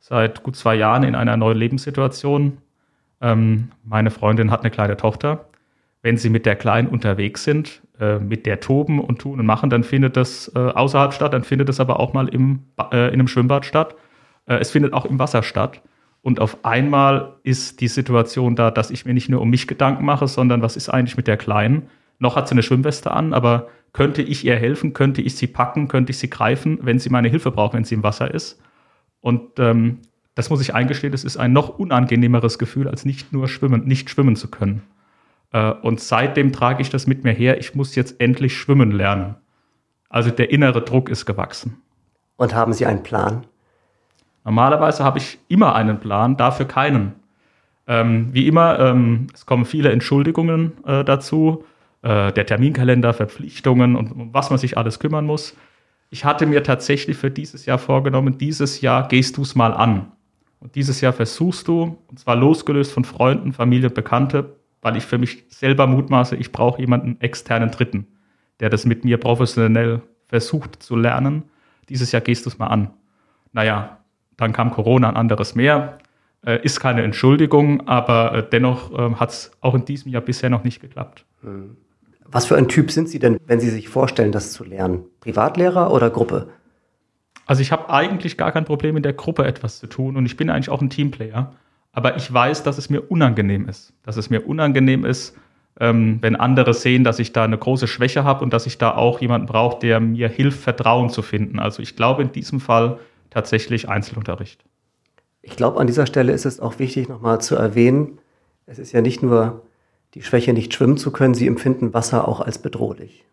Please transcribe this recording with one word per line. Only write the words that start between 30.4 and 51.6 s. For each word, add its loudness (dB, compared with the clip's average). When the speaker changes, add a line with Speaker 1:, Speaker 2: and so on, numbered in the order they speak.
Speaker 1:
muss 0
ich -6
eingestehen, -2
das -6
ist -8
ein 2
noch 2
unangenehmeres 2
Gefühl, -4
als -10
nicht -6
nur -2
schwimmen, 0
nicht 0
schwimmen 2
zu -12
können. -4
Äh, 2
und -2
seitdem 0
trage 0
ich -4
das -4
mit -4
mir 2
her, 2
ich -12
muss -4
jetzt -2
endlich 2
schwimmen 4
lernen. -2
Also 0
der 0
innere 4
Druck 0
ist -6
gewachsen. -8
Speaker 2:
Und 0
haben 2
Sie 0
einen -2
Plan? -4
Speaker 1:
Normalerweise 2
habe 2
ich -10
immer 4
einen 0
Plan, 0
dafür 0
keinen. 0
Ähm, 2
wie 2
immer, 4
ähm, 4
es -20
kommen 2
viele 2
Entschuldigungen, 2
äh, 0
dazu. 0